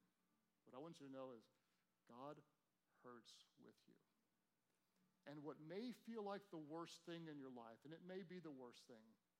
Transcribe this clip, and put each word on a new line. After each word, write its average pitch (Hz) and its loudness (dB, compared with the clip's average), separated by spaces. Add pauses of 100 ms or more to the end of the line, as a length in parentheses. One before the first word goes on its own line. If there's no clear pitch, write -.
(640)
what 120 -10
I 127 -2
want 160 -2
you 135 -2
to 135 0
know 131 2
is 110 -8 (640)
God 139 -2 (640)
hurts 120 -8 (120)
with 120 -12
you. - -18 (1300)
And 147 -2
what 156 2
may 185 4 (160)
feel 226 4
like 196 6
the 160 2
worst 165 2
thing 170 2
in 151 2
your 135 0
life, 113 -2
and 147 -4
it 170 -4
may 190 2
be 180 0
the 156 2
worst 123 -4
thing, 113 -8 (320)